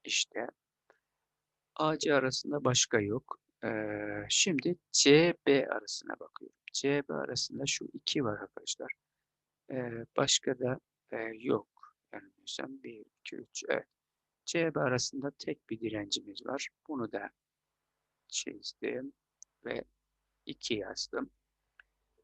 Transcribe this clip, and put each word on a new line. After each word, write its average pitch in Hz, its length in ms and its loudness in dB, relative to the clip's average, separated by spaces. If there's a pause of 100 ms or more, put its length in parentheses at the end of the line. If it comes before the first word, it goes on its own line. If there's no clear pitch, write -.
İşte. - 440 -2 (1300)
A 156 220 2
C 147 160 2
arasında 135 500 0
başka 123 360 4
yok. 104 400 -4 (240)
Ee, 104 640 -4
şimdi 175 460 2 (160)
C 156 420 10 (140)
B 135 200 6
arasına - 520 -6
bakıyorum. - 380 -18 (160)
C 139 360 2
B 156 40 -4
arasında 139 520 -4
şu - 280 -2
iki - 300 -2
var 104 160 -2
arkadaşlar. - 540 -10 (800)
Ee, 120 340 -6 (120)
başka 135 420 2
da, 127 200 0 (320)
e, 113 60 -6 (220)
yok. - 580 -4 (160)
Yanılmıyorsam 131 680 -12
bir, 117 220 -14 (140)
iki, - 160 -14
üç. - 340 -12
Evet. - 180 -2 (580)
C 165 300 0
B 151 40 0
arasında 135 520 0
tek - 380 -8
bir 113 100 -6
direncimiz 104 640 -6
var. 131 220 -4 (200)
Bunu 131 240 -4
da 202 180 -6 (960)
çizdim 120 880 -6 (520)
ve 117 180 -4 (640)
iki - 280 -4
yazdım. 104 560 -4 (960)